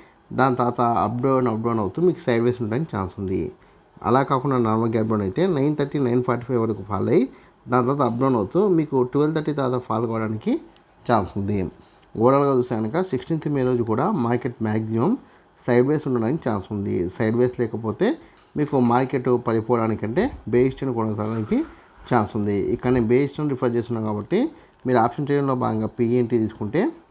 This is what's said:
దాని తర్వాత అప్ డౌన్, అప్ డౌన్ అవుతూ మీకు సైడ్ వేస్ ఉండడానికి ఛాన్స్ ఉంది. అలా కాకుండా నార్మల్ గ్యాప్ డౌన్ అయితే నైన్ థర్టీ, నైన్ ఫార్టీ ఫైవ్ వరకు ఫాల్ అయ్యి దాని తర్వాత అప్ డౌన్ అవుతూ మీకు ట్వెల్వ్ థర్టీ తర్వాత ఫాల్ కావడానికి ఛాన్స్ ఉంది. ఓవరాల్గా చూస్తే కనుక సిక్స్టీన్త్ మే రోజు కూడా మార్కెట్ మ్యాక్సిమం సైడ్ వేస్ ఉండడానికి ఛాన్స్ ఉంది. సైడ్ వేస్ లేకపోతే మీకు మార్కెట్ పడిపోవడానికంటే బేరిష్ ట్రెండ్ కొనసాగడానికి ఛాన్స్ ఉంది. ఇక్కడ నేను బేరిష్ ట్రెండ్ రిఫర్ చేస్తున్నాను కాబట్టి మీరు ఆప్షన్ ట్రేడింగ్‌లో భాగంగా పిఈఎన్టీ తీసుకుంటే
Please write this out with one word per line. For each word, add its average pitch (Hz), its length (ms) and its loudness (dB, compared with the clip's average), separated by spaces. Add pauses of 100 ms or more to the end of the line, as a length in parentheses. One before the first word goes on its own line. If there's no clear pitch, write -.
(380)
దాని 131 200 4
తర్వాత 120 260 0 (180)
అప్ 113 220 -2
డౌన్, 131 260 2
అప్ 110 140 -2
డౌన్ 117 180 0
అవుతూ 98 240 -4
మీకు 170 180 0
సైడ్ 117 200 2
వేస్ 120 160 2
ఉండడానికి 120 340 -2
ఛాన్స్ 95 260 -4
ఉంది. 92 200 -2 (680)
అలా 127 120 4 (100)
కాకుండా 135 340 0
నార్మల్ 113 300 0
గ్యాప్ 110 160 0
డౌన్ 107 160 0
అయితే 147 160 -2 (140)
నైన్ 143 240 2
థర్టీ, 143 260 -2
నైన్ 123 220 2
ఫార్టీ 120 200 -2
ఫైవ్ 123 140 0
వరకు 104 260 -2
ఫాల్ 104 240 -2
అయ్యి 196 100 4 (480)
దాని 123 160 2
తర్వాత 143 220 0
అప్ 117 140 -2
డౌన్ 135 180 2
అవుతూ 101 200 0 (180)
మీకు 139 240 0 (100)
ట్వెల్వ్ 151 240 2
థర్టీ 151 220 -2
తర్వాత 127 200 0 (100)
ఫాల్ 113 220 0
కావడానికి 110 420 -2 (560)
ఛాన్స్ 110 300 2
ఉంది. 101 200 -2 (560)
ఓవరాల్గా 139 440 4
చూస్తే 123 220 -2
కనుక 120 220 -2 (100)
సిక్స్టీన్త్ - 420 -4
మే 135 140 0
రోజు 123 240 0
కూడా 127 140 0 (200)
మార్కెట్ 120 320 -2 (100)
మ్యాక్సిమం 113 460 0 (520)
సైడ్ 123 240 4
వేస్ 151 200 0
ఉండడానికి 123 380 -2
ఛాన్స్ 104 180 -4 (100)
ఉంది. 101 200 -2 (220)
సైడ్ 113 240 0
వేస్ 123 200 0
లేకపోతే 113 460 -2 (500)
మీకు 143 180 0 (160)
మార్కెట్ 127 380 0 (160)
పడిపోవడానికంటే 113 760 0 (300)
బేరిష్ 131 240 4
ట్రెండ్ 131 220 -4
కొనసాగడానికి 110 580 -2 (520)
ఛాన్స్ 110 300 2
ఉంది. 101 180 0 (160)
ఇక్కడ 123 220 -2
నేను 113 180 2
బేరిష్ 139 220 2
ట్రెండ్ 151 200 -2
రిఫర్ 123 220 -2
చేస్తున్నాను 110 320 -4
కాబట్టి 104 280 -2 (480)
మీరు 127 200 4
ఆప్షన్ 143 220 -2
ట్రేడింగ్‌లో 139 360 0
భాగంగా 110 320 -2
పిఈఎన్టీ 120 480 0
తీసుకుంటే 110 380 -2 (280)